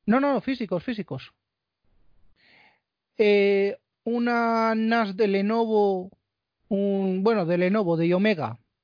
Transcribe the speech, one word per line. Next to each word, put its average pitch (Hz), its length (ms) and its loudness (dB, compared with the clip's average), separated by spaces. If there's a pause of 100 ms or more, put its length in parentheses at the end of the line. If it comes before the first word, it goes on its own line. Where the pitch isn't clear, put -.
No, 226 140 2
no, 277 220 0
físicos, 220 420 -6
físicos. 208 500 -10 (1800)
Eh, 202 600 2 (260)
una 233 720 0
nas 220 420 0
de 214 100 2
Lenovo, 202 840 0 (580)
un, 196 540 -2
bueno, 208 220 0
de 170 120 0
Lenovo, 180 400 0
de 165 100 0
Iomega, 175 520 0 (240)